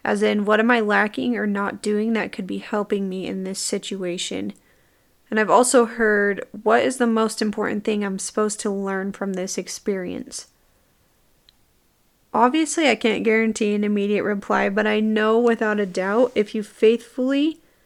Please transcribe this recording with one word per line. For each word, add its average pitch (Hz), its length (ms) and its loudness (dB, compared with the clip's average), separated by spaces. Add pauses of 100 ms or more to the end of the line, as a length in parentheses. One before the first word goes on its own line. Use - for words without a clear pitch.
As 208 180 0
in, 208 220 2
what 208 160 4
am 233 100 4
I 240 100 4
lacking 214 560 0
or 208 100 -2
not 202 360 -2
doing 208 320 0
that - 180 -2
could 185 160 -10
be 196 100 -6
helping 202 500 -4
me 185 180 -6
in 190 180 -6
this 190 160 -8
situation? 190 920 -6 (800)
And 214 80 0
I've 208 120 0
also 240 340 6
heard, 208 600 0 (200)
"What 233 180 4
is 254 140 0
the 240 100 0
most 220 340 0
important 208 440 -2
thing 208 200 0
I'm 190 140 -4
supposed 214 420 -2
to 214 100 -2
learn 196 420 -4
from 196 220 -4
this 185 220 -6
experience?" - 920 -8 (1800)
Obviously, 294 560 2
I 226 60 4
can't 208 300 -2
guarantee 220 500 2
an 208 80 0
immediate 208 400 0
reply, 202 460 0
but 208 180 0
I 214 140 2
know 220 380 2
without 226 420 2
a 202 40 2
doubt, 196 520 0
if 208 180 -2
you 214 80 -2
faithfully 254 1000 0 (260)